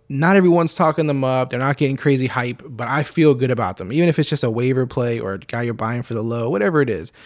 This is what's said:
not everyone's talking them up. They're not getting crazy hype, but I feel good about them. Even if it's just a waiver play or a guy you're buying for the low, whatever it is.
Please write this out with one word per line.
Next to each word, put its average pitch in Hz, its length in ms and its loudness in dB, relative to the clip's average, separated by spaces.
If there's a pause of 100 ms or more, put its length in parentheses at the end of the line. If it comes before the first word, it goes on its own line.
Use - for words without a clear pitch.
not 160 300 2
everyone's 170 380 4
talking 156 320 2
them 139 180 0
up. 131 240 0
They're 123 100 -4
not 139 180 0
getting 139 200 0
crazy 131 300 2
hype, 123 380 -4
but 120 220 -10
I 143 160 -2
feel 151 300 4
good 123 180 0
about 110 260 -2
them. 92 140 -10
Even 165 180 2
if 156 100 2
it's 147 100 0
just 147 160 -2
a 120 40 0
waiver 127 380 0
play 120 320 -2
or 98 140 -6
a 95 60 -8
guy 120 240 -6
you're 120 100 -2
buying 117 300 -4
for - 100 -10
the 110 100 -4
low, 117 260 -4
whatever 185 320 2
it 131 80 0
is. 87 220 -6 (140)